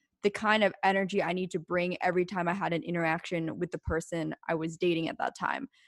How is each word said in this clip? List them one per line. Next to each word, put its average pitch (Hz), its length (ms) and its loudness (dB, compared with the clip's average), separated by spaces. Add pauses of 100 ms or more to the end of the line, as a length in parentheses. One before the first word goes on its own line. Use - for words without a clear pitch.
(240)
the 208 80 4
kind 214 320 2
of 190 100 4 (100)
energy 196 380 4
I 160 100 0
need 185 200 -2
to 180 80 -2
bring 175 420 0
every 180 240 2
time 185 220 -2
I 170 60 0
had 175 200 -2
an 165 100 -2
interaction 170 760 -2
with 170 120 -4
the 160 80 -6
person 160 560 -4 (140)
I 165 60 2
was 160 220 -4
dating 165 320 0
at - 100 -8
that - 200 -4
time. - 300 -4 (180)